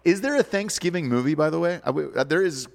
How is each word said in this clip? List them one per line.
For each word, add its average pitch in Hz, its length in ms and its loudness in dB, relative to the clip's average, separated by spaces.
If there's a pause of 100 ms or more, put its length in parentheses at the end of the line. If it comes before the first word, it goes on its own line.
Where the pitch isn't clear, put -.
Is 185 160 4
there 277 160 0
a 254 80 6
Thanksgiving 180 640 -2
movie, 123 260 2
by 156 160 2
the 160 120 0
way? 170 260 0
Uh, 131 60 -10
we, 151 100 -2 (100)
uh, 131 120 0
there 160 160 0
is 143 340 -4